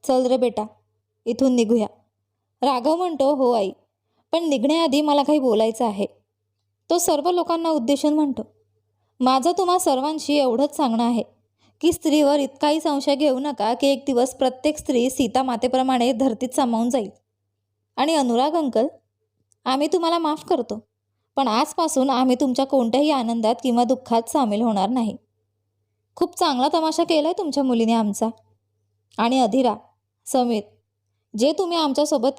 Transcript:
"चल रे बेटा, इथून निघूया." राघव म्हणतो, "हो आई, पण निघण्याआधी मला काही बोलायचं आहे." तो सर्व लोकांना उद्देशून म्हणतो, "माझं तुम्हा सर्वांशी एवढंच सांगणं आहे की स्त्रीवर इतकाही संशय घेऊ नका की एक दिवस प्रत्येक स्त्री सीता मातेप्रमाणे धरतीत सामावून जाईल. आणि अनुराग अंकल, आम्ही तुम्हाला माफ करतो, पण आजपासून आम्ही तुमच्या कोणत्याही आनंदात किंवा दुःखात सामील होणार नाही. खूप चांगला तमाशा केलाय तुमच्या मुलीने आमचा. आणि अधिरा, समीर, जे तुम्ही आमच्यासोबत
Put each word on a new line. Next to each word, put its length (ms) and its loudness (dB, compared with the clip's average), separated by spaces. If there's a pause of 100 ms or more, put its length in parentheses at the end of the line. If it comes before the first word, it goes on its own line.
"चल 200 0
रे 100 2
बेटा, 280 -2 (600)
इथून 280 2
निघूया." 340 2 (760)
राघव 340 0
म्हणतो, 380 0
"हो 180 2
आई, 180 0 (640)
पण 120 -2
निघण्याआधी 560 2
मला 220 2
काही 160 2
बोलायचं 460 0
आहे." 220 -4 (840)
तो 80 2
सर्व 320 0
लोकांना 380 -2
उद्देशून 460 0
म्हणतो, 280 -2 (760)
"माझं 380 2
तुम्हा 200 2
सर्वांशी 560 -2
एवढंच 420 0
सांगणं 280 0
आहे 180 0 (580)
की 120 2
स्त्रीवर 460 2
इतकाही 420 -2
संशय 340 0
घेऊ 240 0
नका 360 -4
की 120 -2
एक 200 0
दिवस 280 0
प्रत्येक 440 -2
स्त्री 320 0
सीता 320 -2
मातेप्रमाणे 680 0
धरतीत 360 -2
सामावून 420 0
जाईल. 200 -2 (840)
आणि 180 0
अनुराग 380 0
अंकल, 340 0 (800)
आम्ही 280 0
तुम्हाला 260 0
माफ 260 -4
करतो, 460 -4 (460)
पण 120 0
आजपासून 640 0
आम्ही 300 2
तुमच्या 260 0
कोणत्याही 440 2
आनंदात 520 0
किंवा 220 2
दुःखात 440 0
सामील 340 0
होणार 260 0
नाही. 280 -2 (1000)
खूप 220 -4
चांगला 360 0
तमाशा 300 0
केलाय 340 2
तुमच्या 240 -2
मुलीने 300 2
आमचा. 360 -2 (880)
आणि 220 0
अधिरा, 340 2 (520)
समीर, 360 -2 (760)
जे 140 2
तुम्ही 260 -2
आमच्यासोबत 500 0 (100)